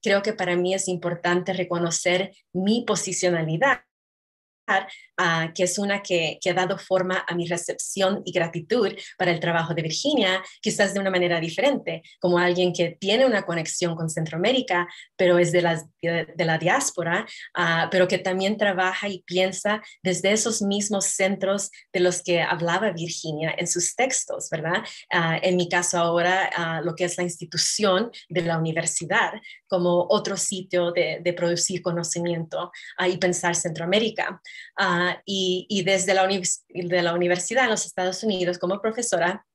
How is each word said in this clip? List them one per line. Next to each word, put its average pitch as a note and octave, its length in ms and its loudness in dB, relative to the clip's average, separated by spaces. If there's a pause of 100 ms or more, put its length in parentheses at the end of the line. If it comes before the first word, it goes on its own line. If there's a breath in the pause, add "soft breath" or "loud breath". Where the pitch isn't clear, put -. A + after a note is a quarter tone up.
creo G3+ 180 4
que G#3 120 -2
para F3+ 240 0
mí F3+ 160 2
es F#3+ 160 -2
importante F3 640 0
reconocer F3 800 0 (180 loud breath)
mi G#3 340 2
posicionalidad, F3 960 0 (1300 loud breath)
ah, E3 400 0
que F#3+ 80 0
es F3+ 160 0
una G3+ 240 -2
que, E3 380 0
que F#3 80 0
ha F3+ 40 0
dado F#3 240 0
forma F#3 480 0
a F3 100 -4
mi F3 120 -2
recepción F#3+ 800 -2
y E3+ 80 -8
gratitud F3+ 600 0 (240 loud breath)
para F3+ 140 2
el D#3+ 80 0
trabajo E3 340 0
de D#3+ 80 -2
Virginia, F#3+ 640 0 (180 loud breath)
quizás G3 320 0
de G3 60 -2
una F#3+ 100 0
manera F3 300 2
diferente, E3 640 -2 (160 loud breath)
como F3 180 2
alguien F3+ 360 2
que E3+ 260 -2
tiene A3 260 4
una G#3 180 2
conexión E3 520 -2
con E3 140 -4
Centroamérica, F3 760 0 (300 loud breath)
pero F3 240 6
es E3+ 140 4
de F3 80 6
la, E3 200 0 (200)
de, E3 240 -2 (100)
de E3+ 100 0
la D#3+ 120 2
diáspora, F3+ 680 0 (300 loud breath)
ah, E3 340 2
pero F3+ 200 4
que F#3+ 80 0
también F#3+ 400 0
trabaja F#3 500 0
y F#3+ 160 -8
piensa F#3+ 580 0 (220 loud breath)
desde F#3 300 2
esos A3 280 0
mismos G3+ 440 0
centros G3 680 0 (220 loud breath)
de F3+ 80 2
los F3+ 200 2
que E3+ 200 0
hablaba E3+ 500 0
Virginia D#3+ 680 -6
en E3+ 100 -4
sus - 280 -2
textos, - 560 -2
¿verdad? E3 320 -2 (260 loud breath)
Ah, E3 320 0
en F#3 140 2
mi F3 140 2
caso F3+ 280 0
ahora, E3+ 560 2
ah, E3 300 -2
lo E3 100 -2
que F3+ 120 -2
es E3+ 120 -4
la F3+ 60 -2
institución F#3 880 0 (160 loud breath)
de F3 140 -2
la E3+ 160 0
universidad, E3 760 0 (380 loud breath)
como F3 400 2
otro G#3 260 2
sitio F3+ 560 -2
de, D#3+ 300 0
de F3 120 0
producir F3 480 0
conocimiento, E3+ 920 -4 (260 loud breath)
ah, F3+ 100 0
y F3+ 100 2
pensar F3 380 0
Centroamérica. F#3 840 -2 (340 loud breath)
Ah, F3+ 500 0
y, F#3 440 -2
y G3 140 0
desde F#3+ 320 2
la F#3+ 120 6
univers-, F#3+ 400 -2
de F3+ 360 0
la E3+ 100 2
universidad F3+ 520 2
en A#3 40 0
los G#3+ 160 0
Estados F#3 380 -4
Unidos F3+ 340 0
como F#3 240 -2
profesora G#3 720 0